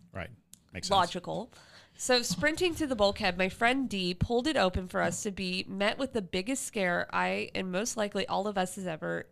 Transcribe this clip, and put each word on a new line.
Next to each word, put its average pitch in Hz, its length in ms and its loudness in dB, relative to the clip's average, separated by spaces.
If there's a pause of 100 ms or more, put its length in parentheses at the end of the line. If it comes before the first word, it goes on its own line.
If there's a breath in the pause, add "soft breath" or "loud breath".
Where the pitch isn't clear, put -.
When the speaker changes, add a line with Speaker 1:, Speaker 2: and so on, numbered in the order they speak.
(120)
Speaker 1:
Right. 90 180 -8 (440)
Makes - 140 -6
sense. 196 100 4
Speaker 2:
Logical. 175 560 -2 (480 loud breath)
So 247 200 4
sprinting 311 540 2
to 311 120 0
the 254 80 0
bulkhead, 202 420 2
my 185 120 2
friend 247 400 2
Dee 180 240 0
pulled 240 340 2
it 311 80 2
open 185 320 2
for 180 140 -2
us 170 220 0
to 208 80 -2
be 185 360 -4
met 196 300 0
with 262 160 -4
the 226 80 0
biggest 190 440 -4
scare 180 460 0
I 185 420 -2
and 185 200 -4
most 214 240 -2
likely 202 280 -2
all 190 220 -2
of 202 100 -2
us 185 180 -2
has 190 120 -8
ever 170 440 -6